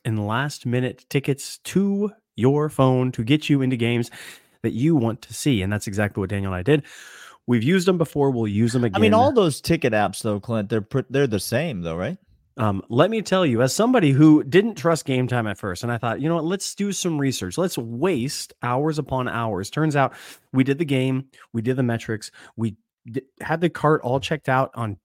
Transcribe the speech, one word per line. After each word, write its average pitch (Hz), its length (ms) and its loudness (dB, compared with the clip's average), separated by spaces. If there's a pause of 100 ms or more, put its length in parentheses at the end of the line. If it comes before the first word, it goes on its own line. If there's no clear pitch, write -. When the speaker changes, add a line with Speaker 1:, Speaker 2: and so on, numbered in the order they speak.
Speaker 1:
and 110 200 -2
last-minute 123 840 -6
tickets - 500 -4
to 202 520 -2 (240)
your 147 340 2
phone 127 440 2
to 117 100 -4
get 151 260 0
you 139 120 2
into 131 140 0
games 120 340 0 (520)
that 117 100 -2
you 156 240 2
want 113 280 0
to - 100 -18
see. 123 280 0
And 98 120 -2
that's 104 140 -4
exactly 104 340 -2
what 92 80 -2
Daniel 98 240 -4
and 90 60 -4
I 90 40 -6
did. 143 200 4 (640)
We've 120 160 2
used 175 240 2
'em 190 100 4
before. 143 340 0
We'll 117 160 -2
use 110 280 2
'em 123 80 2
Speaker 2:
I 117 60 2
mean, 98 60 -2
Speaker 1:
again. 208 180 4
Speaker 2:
all 254 180 4
those 196 300 2
ticket 147 320 0
apps, 101 280 0
though, 104 180 -2
Clint, 110 300 -4
they're 113 120 0
pr-, 131 180 -4 (100)
they're 139 180 2
the 104 120 -2
same, 123 420 -4
though, 82 140 -6
right? 117 220 -6 (400)
Speaker 1:
Um, 98 320 0
let 147 200 4
me 220 120 -2
tell 185 240 2
you, 120 160 2
as 127 120 2
somebody 220 380 4
who 151 320 8
didn't 196 320 2
trust 165 300 0
Game 127 220 0
Time 120 200 -2
at 98 100 -4
first, 90 260 -6
and 120 80 -4
I 117 60 -2
thought, 113 220 -4
"You 143 80 -2
know 170 80 0
what? 160 80 -2
Let's 185 320 -4
do 202 160 -2
some 175 280 -4
research. 117 380 -2
Let's 180 200 -2
waste 127 760 -4 (100)
hours 143 360 -2
upon 127 280 -4
hours." 107 420 -4
Turns 151 260 -2
out 135 180 2 (400)
we 131 100 4
did 139 160 0
the 175 60 -2
game, 131 400 0 (280)
we 117 80 -2
did 127 160 -2
the 135 60 0
metrics, 117 480 -4 (240)
we 110 200 -4 (340)
d-, 117 120 -8 (200)
had 165 200 -4
the 175 80 2
cart 156 320 0
all 127 180 -2
checked - 300 -6
out 131 240 2
on 110 320 -6